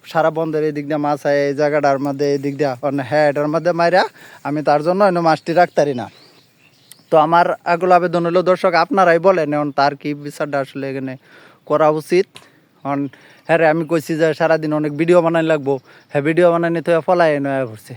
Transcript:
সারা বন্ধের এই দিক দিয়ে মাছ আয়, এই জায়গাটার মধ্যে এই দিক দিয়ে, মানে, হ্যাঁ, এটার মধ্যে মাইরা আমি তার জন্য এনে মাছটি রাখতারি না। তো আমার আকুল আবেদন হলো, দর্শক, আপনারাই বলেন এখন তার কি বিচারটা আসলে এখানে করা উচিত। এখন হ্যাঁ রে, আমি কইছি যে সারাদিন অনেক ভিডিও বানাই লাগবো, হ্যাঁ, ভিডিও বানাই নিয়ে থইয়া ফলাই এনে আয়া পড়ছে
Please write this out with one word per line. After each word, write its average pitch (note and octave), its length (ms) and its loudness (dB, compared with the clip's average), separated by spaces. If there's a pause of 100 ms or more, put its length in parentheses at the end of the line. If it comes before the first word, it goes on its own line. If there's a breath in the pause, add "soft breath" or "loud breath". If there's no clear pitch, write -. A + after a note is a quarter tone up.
(120)
সারা D#3+ 260 2
বন্ধের D#3 320 -2
এই D3+ 80 -6
দিক D3 120 -8
দিয়ে D3+ 180 -4
মাছ D3 220 -2
আয়, C#3+ 180 2
এই C#3+ 120 -2
জায়গাটার C#3+ 460 0
মধ্যে C#3+ 280 -2
এই C#3+ 120 -2
দিক C#3+ 140 -4
দিয়ে, C#3 140 -2 (100)
মানে, C#3 260 -4
হ্যাঁ, D3+ 220 2
এটার D3 220 -4
মধ্যে E3 260 -2
মাইরা E3+ 240 2 (440 loud breath)
আমি D3+ 120 -4 (100)
তার D3+ 180 2
জন্য F#3 220 0
এনে F3 180 0
মাছটি D#3+ 240 -2 (100)
রাখতারি D3 400 0
না। G2 40 -6 (1040 soft breath)
তো E3 60 2 (100)
আমার E3+ 200 2 (280)
আকুল F3+ 240 0
আবেদন E3+ 300 0
হলো, F3 140 0 (100)
দর্শক, F3+ 220 0 (100)
আপনারাই F3 440 2
বলেন E3+ 200 2 (100)
এখন D3 120 -4 (100)
তার C#3+ 220 2
কি D3 80 -8 (160)
বিচারটা C#3+ 380 -6
আসলে C3+ 280 -10
এখানে C3 220 -8 (560 soft breath)
করা D3+ 180 2 (120)
উচিত। F3 280 0 (580 soft breath)
এখন C#3 140 -4 (480 soft breath)
হ্যাঁ D#3+ 120 2
রে, E3 140 4
আমি E3+ 180 -2
কইছি E3 280 -2
যে D#3+ 80 2 (120)
সারাদিন D#3+ 400 0
অনেক D3+ 120 -4 (100)
ভিডিও F3 240 4
বানাই E3 260 2
লাগবো, C#3 220 0 (380 soft breath)
হ্যাঁ, C#3+ 180 -2
ভিডিও E3+ 240 4
বানাই E3+ 200 -2
নিয়ে E3 140 -6
থইয়া E3 200 2
ফলাই F3 300 2
এনে C#3 180 -4
আয়া C3+ 160 -2
পড়ছে A2 260 -18